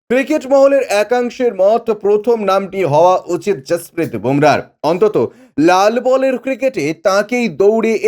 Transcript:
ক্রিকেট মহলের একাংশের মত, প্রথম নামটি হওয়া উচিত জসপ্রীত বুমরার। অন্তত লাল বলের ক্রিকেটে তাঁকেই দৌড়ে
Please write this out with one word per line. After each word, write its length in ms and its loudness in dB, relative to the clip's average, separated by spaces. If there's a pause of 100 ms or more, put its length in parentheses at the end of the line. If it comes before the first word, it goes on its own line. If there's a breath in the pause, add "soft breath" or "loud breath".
ক্রিকেট 380 -2
মহলের 360 4 (200)
একাংশের 520 -2
মত, 300 0 (180)
প্রথম 400 0
নামটি 400 -2
হওয়া 320 4 (200)
উচিত 220 -4 (120)
জসপ্রীত 460 -6
বুমরার। 440 2 (240)
অন্তত 320 0 (440 loud breath)
লাল 400 4
বলের 440 0
ক্রিকেটে 420 -4 (180)
তাঁকেই 420 0 (160)
দৌড়ে 320 2 (140)